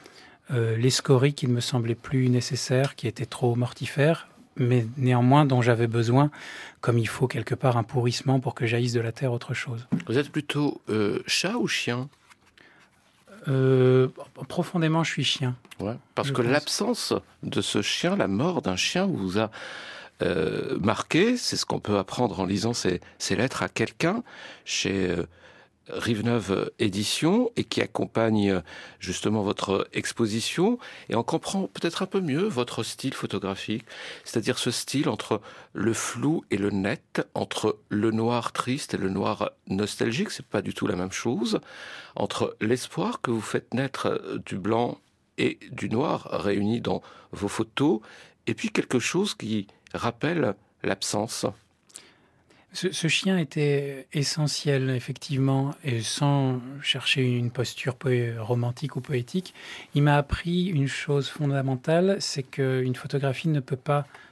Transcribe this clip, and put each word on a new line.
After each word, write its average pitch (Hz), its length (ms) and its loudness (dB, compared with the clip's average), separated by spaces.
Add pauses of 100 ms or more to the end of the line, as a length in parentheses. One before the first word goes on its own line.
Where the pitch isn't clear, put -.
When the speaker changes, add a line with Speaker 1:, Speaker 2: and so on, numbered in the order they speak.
(520)
Speaker 1:
euh, 117 260 2
les 120 120 4
scories 139 440 6
qui - 140 -2
ne 123 60 2
me 120 60 2
semblaient 117 360 0
plus 127 340 0
nécessaires, 127 680 2
qui - 120 -6
étaient 113 180 -4
trop - 300 0
mortifères, 139 720 0 (260)
mais 123 400 4
néanmoins 127 480 6
dont 131 180 4
j'avais 117 260 4
besoin, 120 440 4 (480)
comme 120 180 2
il 110 120 2
faut - 180 0
quelque 120 280 -2
part 123 200 2
un 117 80 4
pourrissement 123 560 2
pour 123 160 -4
que 123 100 -2
jaillisse 120 280 2
de 117 80 2
la 113 100 -2
terre 127 220 -2
autre 120 200 -6
chose. 117 320 -6 (200)
Speaker 2:
Vous 113 120 0
êtes 147 140 0
plutôt, 147 560 -2
euh, 101 400 0
chat 208 300 0
ou 220 100 0
chien ? 127 400 -2 (1400)
Speaker 1:
Euh, 131 580 6 (400)
profondément, 165 560 2
je - 80 -2
suis 139 140 -2
chien. 123 320 0 (240)
Speaker 2:
Ouais, 104 140 -4 (200)
parce 123 140 0
Speaker 1:
Je 139 40 -2
Speaker 2:
que 127 80 2
Speaker 1:
pense. 117 100 2
Speaker 2:
l'absence 208 600 0 (300)
de 101 160 -2
ce 104 220 0
chien, 175 340 0
la 117 140 2
mort 135 320 0
d'un 92 160 -2
chien - 280 0
vous 101 340 0
a, 110 120 2 (720)
euh, 90 580 -2
marqué. 160 560 2
C'est - 200 -4
ce - 80 -4
qu'on 101 140 -4
peut 101 200 0
apprendre 95 400 -2
en 95 60 0
lisant 101 280 0
ces, 90 280 0 (180)
ces - 160 -2
lettres 123 260 0
à 92 80 0
quelqu'un 170 540 -2 (420)
chez, 95 460 0
euh, 87 160 -2 (600)
Rive 107 360 -2
Neuve 101 540 0
Édition 127 760 2
et - 80 -2
qui - 180 -2
accompagne, 110 680 2
euh, 92 120 2 (380)
justement 104 440 -2
votre 98 500 0
exposition. 123 840 0 (300)
Et - 60 0
on 113 60 2
comprend 170 460 -2
peut-être - 340 -4
un 190 60 -2
peu 196 120 -2
mieux 160 240 0
votre 123 380 -2
style - 320 -6
photographique, 101 720 -4 (380)
c'est-à-dire 123 340 -2
ce - 140 0
style - 360 -2
entre 110 320 -2 (340)
le 110 200 0
flou 139 560 -2
et 104 80 0
le 98 140 2
net, 101 640 -2
entre - 420 -2 (120)
le 104 200 2
noir 113 440 0
triste - 420 -4
et - 20 -4
le 95 120 -2
noir 101 420 -2 (160)
nostalgique, 117 640 -2
c'est - 160 -12
pas 104 160 -2
du 101 100 -6
tout - 140 -4
la 98 80 0
même 92 160 -4
chose, 202 480 -2 (560)
entre - 440 -2
l'espoir 143 640 -2
que - 80 -4
vous 113 100 0
faites - 360 -6
naître, 131 320 -2
euh, - 320 -4
du 101 180 -8
blanc 113 420 0 (380)
et - 220 0 (120)
du - 180 -6
noir 143 420 -2
réunis 101 500 0
dans - 220 -2 (280)
vos 90 160 -4
photos, 143 520 0 (480)
et 120 80 -2
puis - 140 -4
quelque - 300 0
chose 190 360 0
qui 107 320 -4 (260)
rappelle 123 600 0 (300)
l'absence. - 640 -2 (1300)
Speaker 1:
Ce, 185 180 -2
ce - 160 -2
chien 190 300 2
était 143 720 0
essentiel, 139 800 2
effectivement, 135 840 0 (120)
et 117 160 0
sans 135 580 2 (220)
chercher - 420 0
une 120 260 2
posture - 460 -4
po-, - 140 -2 (300)
romantique 120 580 -2
ou 135 40 -4
poétique, 131 520 -4 (420)
il 143 80 6
m'a 147 140 6
appris 175 480 0
une 147 220 0
chose 143 420 -2
fondamentale, 147 880 2
c'est - 240 -4
qu'une 131 500 0
photographie 139 540 -2
ne 147 140 2
peut 131 160 -6
pas 143 280 0 (260)